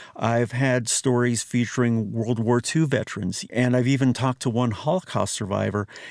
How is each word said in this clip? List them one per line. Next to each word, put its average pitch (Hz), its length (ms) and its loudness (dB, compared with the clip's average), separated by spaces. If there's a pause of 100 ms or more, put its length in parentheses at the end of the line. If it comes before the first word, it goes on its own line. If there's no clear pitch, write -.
(160)
I've 117 360 0
had 127 360 2
stories 123 540 2
featuring 117 720 0
World 113 260 -2
War 117 220 2
Two 160 260 0
veterans, 104 640 -2
and 123 260 2
I've 127 120 2
even 131 240 4
talked 127 300 -2
to 131 80 -2
one 120 200 0
Holocaust 131 640 -2
survivor, 101 520 -2 (240)